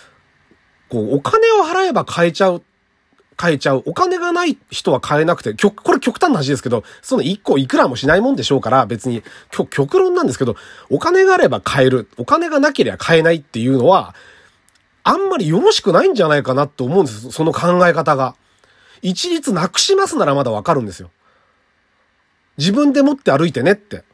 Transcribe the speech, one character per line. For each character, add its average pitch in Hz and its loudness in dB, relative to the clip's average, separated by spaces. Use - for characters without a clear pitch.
こ 120 -6
う、 113 -2
お 143 -4
金 453 2
を 415 4
払 359 0
え 294 -4
ば 180 -2
買 170 0
え - 0
ち 196 -2
ゃ 190 4
う、 175 -4
買 170 0
え - -4
ち 147 -4
ゃ 139 2
う。 131 -2
お - -8
金 359 -2
が 339 -4
な 349 -2
い 302 -2
人 - -4
は 123 -2
買 151 0
え - 0
な 165 0
く - -10
て、 110 -6
極-、 - 0
こ - 0
れ 269 2
極 - -4
端 359 2
な 240 2
話 139 -2
で 139 0
す - -8
け 123 -6
ど、 113 -2
そ 262 -2
の - 0
一 196 -4
個 - 0
い 135 0
く 269 -2
ら 262 2
も 117 -6
し 127 -4
な 156 4
い 196 4
も 262 0
ん 254 -2
で - -6
し - -4
ょ 131 2
う - -2
か 113 -6
ら、 131 2
別 113 -6
に、 120 -6
き - -4
ょ-、 185 -2
極 143 -2
論 370 2
な 349 0
ん 247 0
で 143 -2
す 117 -10
け 131 -2
ど、 113 -4
お - 0
金 370 2
が 381 4
あ 359 4
れ 262 2
ば 113 -2
買 135 0
え 131 4
る、 123 -2
お 120 -10
金 330 0
が 302 0
な 294 2
け 269 0
れ 104 -2
ば 95 -12
買 165 2
え 160 2
な 170 4
い 165 0
っ 147 -14
て - -10
い 120 -2
う 135 2
の 123 2
は、 135 2
あ 285 0
ん 392 -2
ま 370 -2
り 175 -2
よ 170 0
ろ 415 4
し - -2
く 196 0
な 196 4
い - 4
ん 370 2
じ 208 0
ゃ 156 2
な 147 2
い 131 -2
か 131 -2
な 143 0
と - -8
思 170 2
う - 0
ん - 0
で 113 -10
す、 110 -16
そ 156 -4
の 160 2
考 180 2
え 170 4
方 151 0
が。 131 -4
一 185 -4
律 320 -4
な 180 -2
く - -4
し 392 2
ま 392 2
す 339 -6
な 226 0
ら 143 2
ま 139 0
だ 120 -2
わ 104 -4
か 170 0
る 139 0
ん 110 -8
で 95 -10
す - -18
よ。 90 -20
自 165 0
分 285 2
で 285 4
持 285 2
っ - -
て - 0
歩 147 2
い - -2
て - -4
ね 190 4
っ - 4
て。 - -14